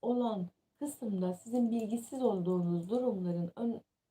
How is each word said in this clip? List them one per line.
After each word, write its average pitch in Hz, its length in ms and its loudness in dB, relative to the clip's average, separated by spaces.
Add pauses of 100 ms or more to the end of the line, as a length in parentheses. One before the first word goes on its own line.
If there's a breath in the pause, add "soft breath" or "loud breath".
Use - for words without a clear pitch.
olan 226 460 0 (320)
kısımda 202 540 -2
sizin 233 380 0
bilgisiz 233 520 -2
olduğunuz 180 680 2
durumların 185 680 0
ön-, 233 260 -2 (300)